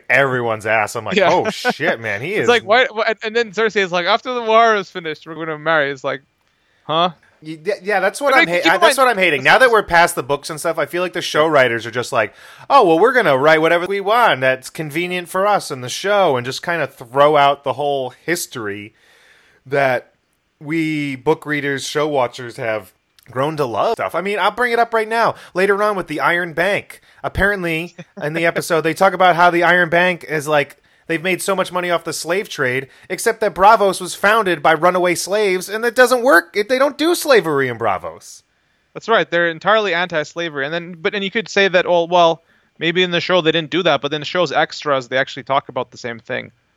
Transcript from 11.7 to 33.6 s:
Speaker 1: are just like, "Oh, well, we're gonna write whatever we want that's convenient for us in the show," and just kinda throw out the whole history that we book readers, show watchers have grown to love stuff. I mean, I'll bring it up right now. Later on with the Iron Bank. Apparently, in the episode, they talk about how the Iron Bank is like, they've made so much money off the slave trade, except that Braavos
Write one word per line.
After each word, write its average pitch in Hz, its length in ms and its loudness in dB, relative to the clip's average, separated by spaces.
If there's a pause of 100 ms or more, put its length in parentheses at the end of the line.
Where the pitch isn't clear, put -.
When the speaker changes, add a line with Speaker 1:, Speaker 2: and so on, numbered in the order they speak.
Speaker 1:
are 117 60 -8
just 120 220 -6
like, 110 200 0 (360)
"Oh, 254 180 6
well, 165 120 6
we're 226 140 4
gonna 180 240 4
write 156 220 6
whatever 170 260 2
we 196 140 -4
want 196 400 2
that's 131 300 0
convenient 175 580 -6
for 190 180 -2
us 202 260 0
in 131 100 -10
the 123 80 -10
show," 185 480 0
and 120 80 -6
just 127 180 -10
kinda 170 240 -4
throw 139 480 2
out 143 300 2
the 131 80 -2
whole 139 380 -4
history 107 800 -8 (720)
that 131 480 -2 (460)
we 151 560 -6
book 156 300 -2
readers, 143 400 -4
show 151 220 -2
watchers 123 500 -4
have 110 360 -6 (360)
grown 143 280 -4
to 147 80 0
love 123 280 -2
stuff. 98 220 -6
I 170 60 -4
mean, 202 180 -4
I'll 190 120 0
bring 240 220 -2
it 233 60 2
up 233 140 0
right 220 140 0
now. 220 280 0 (180)
Later 196 280 0
on 214 140 0
with 180 120 -6
the 151 120 -6
Iron 170 340 -2
Bank. 170 480 -4 (220)
Apparently, 170 720 -2 (260)
in 151 120 -4
the 165 120 -2
episode, 165 360 0
they 160 120 0
talk 190 200 4
about 180 220 4
how 175 140 6
the 170 140 2
Iron 175 260 4
Bank 175 360 0
is 147 220 -6
like, 147 300 0 (300)
they've 165 160 -4
made 180 180 -2
so 196 140 -2
much 180 160 -4
money 175 180 -4
off 170 140 0
the 160 100 -6
slave 175 360 -4
trade, 131 400 -4 (200)
except 220 300 -2
that 208 160 0
Braavos 196 460 4